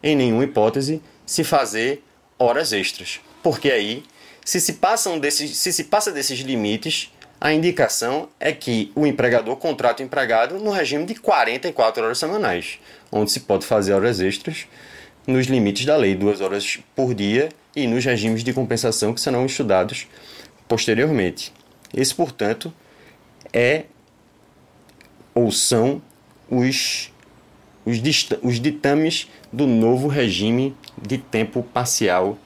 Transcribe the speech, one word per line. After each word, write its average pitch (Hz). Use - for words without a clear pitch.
em 151
nenhuma 127
hipótese, 139
se -
fazer 127
horas 120
extras. -
Porque 143
aí, 117
se -
se -
passam 190
desses, 143
se 185
se -
passa 208
desses 135
limites, 117
a 151
indicação 156
é -
que 120
o 151
empregador 123
contrata 131
o 131
empregado 127
no 208
regime 151
de 220
quarenta 135
e 160
quatro 113
horas 113
semanais, 156
onde 104
se -
pode 98
fazer 101
horas 98
extras 101
nos 127
limites 117
da 147
lei, 98
duas 98
horas 98
por 123
dia 107
e 143
nos 120
regimes 113
de 123
compensação 117
que 120
serão 127
estudados 107
posteriormente. 113
Esse, 135
portanto, 117
é 131
ou 117
são 127
os, -
os 117
dista-, -
os 123
ditames 151
do 139
novo 123
regime 123
de 117
tempo -
parcial 101